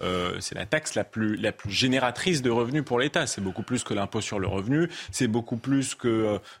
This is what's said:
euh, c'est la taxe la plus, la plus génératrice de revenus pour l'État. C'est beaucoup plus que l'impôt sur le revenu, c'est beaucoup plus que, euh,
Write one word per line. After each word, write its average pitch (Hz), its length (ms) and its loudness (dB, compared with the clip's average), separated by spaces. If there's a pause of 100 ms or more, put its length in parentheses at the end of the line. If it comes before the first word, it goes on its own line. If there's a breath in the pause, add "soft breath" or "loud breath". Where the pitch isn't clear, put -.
euh, 90 360 0
c'est - 140 -8
la 95 140 -6
taxe - 260 -2
la 107 100 0
plus, 107 340 -2
la 104 140 0
plus - 200 -10
génératrice 127 720 2
de 120 80 4
revenus 120 320 2
pour 120 160 2
l'État. 147 260 2
C'est - 160 -4
beaucoup 95 220 -2
plus 123 200 -2
que 113 120 -2
l'impôt 101 260 -2
sur - 160 -4
le 95 80 0
revenu, 117 460 2 (200 loud breath)
c'est 127 160 2
beaucoup 117 300 -2
plus 135 380 0
que, - 120 -2
euh, 110 320 2 (200 loud breath)